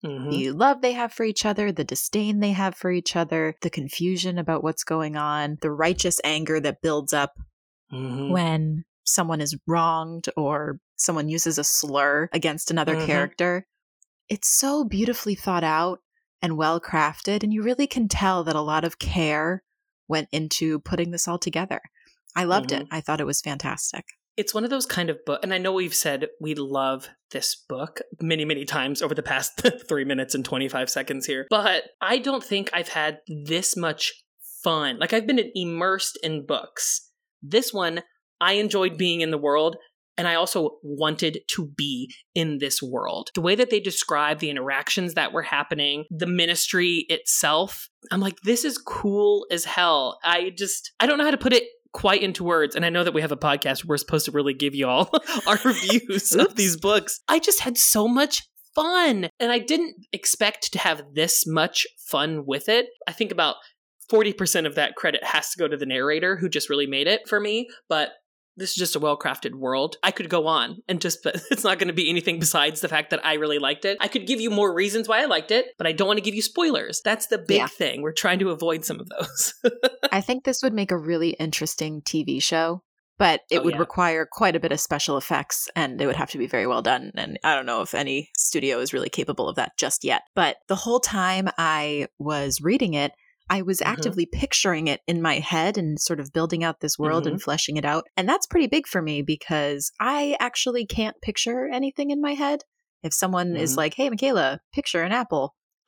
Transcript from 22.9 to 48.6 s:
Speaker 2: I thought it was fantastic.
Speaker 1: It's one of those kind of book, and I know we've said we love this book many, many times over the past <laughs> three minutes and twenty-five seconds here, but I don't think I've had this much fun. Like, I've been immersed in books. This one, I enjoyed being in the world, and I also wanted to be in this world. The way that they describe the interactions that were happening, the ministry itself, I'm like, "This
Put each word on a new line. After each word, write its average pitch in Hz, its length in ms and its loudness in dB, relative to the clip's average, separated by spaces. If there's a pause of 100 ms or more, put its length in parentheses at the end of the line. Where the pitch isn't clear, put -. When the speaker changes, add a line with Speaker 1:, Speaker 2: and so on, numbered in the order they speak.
Speaker 2:
I 160 80 -4
thought 151 180 -2
it 143 60 -2
was 139 160 -2
fantastic. - 640 -6 (320)
Speaker 1:
It's 208 180 -4
one 214 100 0
of 240 60 -2
those 262 160 -2
kind 175 240 -2
of 147 160 -4
book, 143 160 -2
and 190 100 -2
I 185 60 0
know 185 140 0
we've 185 220 -2
said 143 340 0 (120)
we 156 140 -4
love 135 540 -2 (240)
this - 220 -4 (140)
book 131 320 -8 (220)
many, 160 240 0
many 147 180 -2
times 143 380 -2
over 156 120 -2
the 151 80 -6
past - 380 -4 (140)
<laughs> - 140 -16
three 143 160 0
minutes 135 300 -2
and 135 100 -2
twenty-five 131 440 -2
seconds 135 380 -4
here, 135 240 -4
but 202 340 2 (160)
I 202 180 0
don't 262 240 -2
think 196 300 -4
I've 175 160 -2
had 151 300 -2 (100)
this 156 480 -2
much 160 380 -2 (500)
fun. 147 340 0
Like, - 140 -2
I've 226 140 2
been 247 280 2
immersed 180 680 -2
in 156 240 -4
books. - 640 -4 (320)
This 208 320 0
one, 175 280 -2 (380)
I 185 140 4
enjoyed 202 420 2
being 170 240 0
in 160 120 0
the 151 60 0
world, 156 380 2 (400)
and 175 100 -2
I 170 100 2
also 165 460 0
wanted 151 580 -2 (100)
to 165 160 -4 (100)
be 135 340 -4 (240)
in 156 240 0
this 139 220 -2
world. - 540 -6
The 180 80 -2
way 180 140 4
that 247 120 4
they 208 120 2
describe 156 580 0
the 156 100 -4
interactions 139 640 -2
that 156 200 0
were 160 80 0
happening, 147 680 -2
the 165 180 -4
ministry 175 840 2
itself, 160 800 0 (220)
I'm 185 100 0
like, 196 240 -2
"This 233 200 2